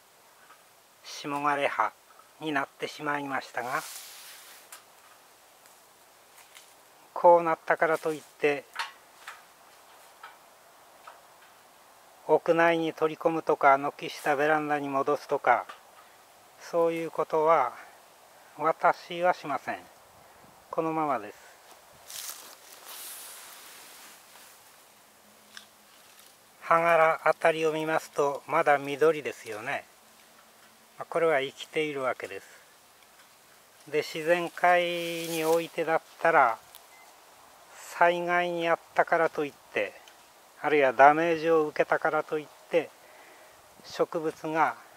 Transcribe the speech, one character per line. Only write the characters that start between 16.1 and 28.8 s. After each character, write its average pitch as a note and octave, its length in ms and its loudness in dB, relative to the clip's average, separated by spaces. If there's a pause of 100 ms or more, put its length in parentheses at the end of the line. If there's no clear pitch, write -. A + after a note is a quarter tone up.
そ E3 300 0
う - 20 -6
い E3 140 -6
う D3+ 40 -10
こ - 160 -4
と D#3 180 0
は D3 280 4 (840)
私 D#3+ 680 0
は F3 120 4
し - 140 -10
ま C#3 100 -4
せ - 140 -8
ん。 - 60 -8 (880)
こ - 140 -4
の D#3+ 100 -2
ま D#3 140 -2
ま C3 120 -2
で G2+ 140 -12
す。 - 60 -20 (4000)
葉 E3 200 2
柄 D#3+ 440 4
あ D#3+ 80 4
た - 180 2
り D#3+ 140 -2
を D#3 80 0
見 D#3 140 -4
ま D#3+ 120 -2
す - 120 -8
と、 C#3+ 360 -2
ま D3+ 160 0
だ D3 140 4
緑 C#3+ 460 0